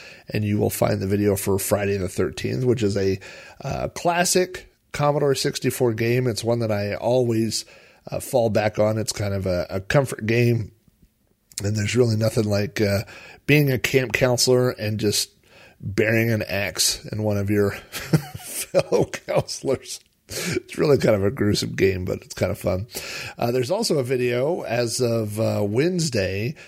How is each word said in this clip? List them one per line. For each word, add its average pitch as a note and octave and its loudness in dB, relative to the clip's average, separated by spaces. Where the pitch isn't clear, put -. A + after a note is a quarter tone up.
and G#2+ -2
you G#2 2
will G#2 2
find A2+ 0
the G2+ -2
video G2+ 2
for F#2+ 0
Friday G2+ 0
the F#2 -4
thirteenth, A2 -2
which A#2+ 2
is G2 0
a, G2 2
uh, C3+ -4
classic F3+ -2
Commodore D3 2
sixty-four C3 0
game. A#2 0
It's A2+ -2
one A#2 0
that A2 -2
I G2+ -2
always, A#2 0
uh, F#2+ -6
fall A#2 0
back G#2+ 0
on. G#2+ 2
It's G#2+ -4
kind G2+ -4
of F#2+ -4
a, F2 0
a F#2+ -4
comfort A#2+ 0
game, A#2 2
and G#2 -2
there's G#2 -2
really A#2 4
nothing A2 0
like, G#2 -2
uh, G2+ 0
being C#3+ 4
a B2+ 0
camp B2+ 0
counselor B2 4
and G#2+ -4
just G2+ 0
burying A2+ 2
an G#2+ 0
axe - -2
in G#2+ -6
one G#2 0
of G2+ -2
your G#2 2
<laughs> - -12
fellow - 0
counselors. - -4
It's - -8
really D3+ 4
kind A#2 2
of G2 2
a G2+ 2
gruesome - 0
game, F#2+ 2
but G2+ -4
it's - -18
kind F#2+ 0
of G2 -6
fun. F#2+ -2
Uh, A#2+ 0
there's B2 -2
also G3 0
a C3+ 0
video B2 0
as A#2+ -2
of, A2+ 0
uh, G#2+ 0
Wednesday. A#2 0